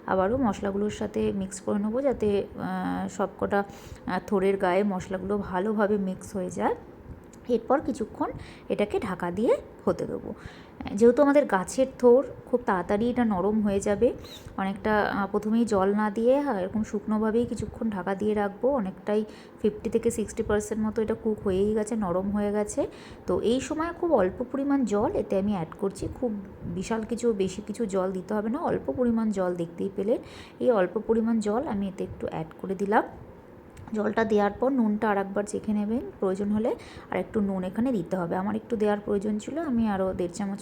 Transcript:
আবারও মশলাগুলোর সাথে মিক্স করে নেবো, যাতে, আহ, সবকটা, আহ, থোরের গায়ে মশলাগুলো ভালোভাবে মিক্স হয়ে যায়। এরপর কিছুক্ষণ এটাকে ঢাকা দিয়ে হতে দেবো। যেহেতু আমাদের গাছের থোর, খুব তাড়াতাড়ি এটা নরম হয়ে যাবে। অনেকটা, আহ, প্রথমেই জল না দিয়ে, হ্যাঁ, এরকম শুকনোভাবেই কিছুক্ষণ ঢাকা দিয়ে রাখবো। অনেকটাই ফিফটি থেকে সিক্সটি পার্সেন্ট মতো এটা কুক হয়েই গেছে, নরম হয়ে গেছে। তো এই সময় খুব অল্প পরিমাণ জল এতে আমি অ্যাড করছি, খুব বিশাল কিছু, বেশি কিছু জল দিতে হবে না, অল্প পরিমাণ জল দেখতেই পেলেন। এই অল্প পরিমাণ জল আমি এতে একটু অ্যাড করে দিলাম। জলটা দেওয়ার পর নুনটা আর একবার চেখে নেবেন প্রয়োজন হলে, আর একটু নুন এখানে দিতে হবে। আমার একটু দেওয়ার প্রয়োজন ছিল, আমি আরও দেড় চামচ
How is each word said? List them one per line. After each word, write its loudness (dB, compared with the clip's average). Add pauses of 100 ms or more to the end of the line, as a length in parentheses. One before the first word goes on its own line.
আবারও 2
মশলাগুলোর 0
সাথে -2
মিক্স -6
করে 0
নেবো, 0
যাতে, 2 (100)
আহ, -2
সবকটা, 0 (440)
আহ, -2
থোরের 2
গায়ে 4
মশলাগুলো -2
ভালোভাবে 2
মিক্স -4
হয়ে -4
যায়। 0 (720)
এরপর 2
কিছুক্ষণ -4 (400)
এটাকে 0
ঢাকা -4
দিয়ে 4 (280)
হতে 2
দেবো। -6 (600)
যেহেতু 6
আমাদের 6
গাছের 2 (120)
থোর, 8 (200)
খুব 0
তাড়াতাড়ি 2
এটা 2
নরম 2
হয়ে 2
যাবে। 4 (440)
অনেকটা, 2
আহ, 2
প্রথমেই 2
জল 4
না 2
দিয়ে, 4
হ্যাঁ, 0
এরকম -2
শুকনোভাবেই 0
কিছুক্ষণ -4
ঢাকা -2
দিয়ে 0
রাখবো। 0
অনেকটাই 0 (360)
ফিফটি 0
থেকে 2
সিক্সটি -4
পার্সেন্ট 0
মতো 0
এটা 0
কুক -2
হয়েই 2
গেছে, 0
নরম 0
হয়ে 0
গেছে। 0 (400)
তো 2
এই 2
সময় -4
খুব 2
অল্প 2
পরিমাণ 2
জল 2
এতে 0
আমি 0
অ্যাড -2 (120)
করছি, -4 (120)
খুব -2 (320)
বিশাল -4
কিছু, 0
বেশি -2
কিছু -4
জল 0
দিতে -4
হবে -2
না, -2
অল্প -2
পরিমাণ 2
জল 0
দেখতেই -4
পেলেন। 0 (420)
এই 4
অল্প 2
পরিমাণ 2
জল 0
আমি -2
এতে -6
একটু -8
অ্যাড -4 (140)
করে -4
দিলাম। 2 (880)
জলটা 2
দেওয়ার 4
পর 0
নুনটা 2
আর 4
একবার 0
চেখে -4
নেবেন 0 (200)
প্রয়োজন 0
হলে, 2 (360)
আর -2
একটু -2
নুন 0
এখানে 0
দিতে -2
হবে। -2
আমার -2
একটু -4
দেওয়ার 2
প্রয়োজন -2
ছিল, -6
আমি 0
আরও 0
দেড় -2
চামচ -4